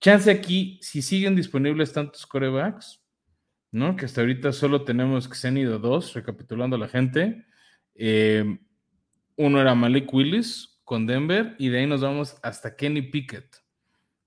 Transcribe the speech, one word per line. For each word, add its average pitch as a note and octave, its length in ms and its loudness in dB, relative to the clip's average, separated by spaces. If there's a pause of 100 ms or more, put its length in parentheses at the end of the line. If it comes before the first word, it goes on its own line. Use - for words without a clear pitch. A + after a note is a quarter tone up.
Chance G3+ 300 8
aquí, F#3+ 520 0
si C#3+ 200 -6
siguen G3 340 0
disponibles D3+ 560 0
tantos D3 340 -8
quarterbacks, C3+ 760 -4 (680)
¿no? C#3+ 240 -2
Que C#3+ 120 -6
hasta B2 160 -2
ahorita B2+ 300 0
solo C#3+ 320 0
tenemos B2+ 440 0
que - 80 -16
se - 100 -8
han C3 120 0
ido A#2+ 200 0
dos, B2+ 360 -2
recapitulando B2 600 -6
a A#2 60 -2
la G#2 80 -6
gente. C3+ 560 -2 (500)
Eh, G#2+ 640 2 (800)
uno C#3+ 240 4
era C3 160 4
Malik B2+ 360 2
Willis E3+ 720 -2
con A2+ 240 -4
Denver, E3 540 -2
y C3 80 0
de B2 120 0
ahí C#3 60 0
nos C#3+ 140 0
vamos C#3 420 -4
hasta A#2 320 -10
Kenny D3 280 -4
Pickett C3 540 -10 (720)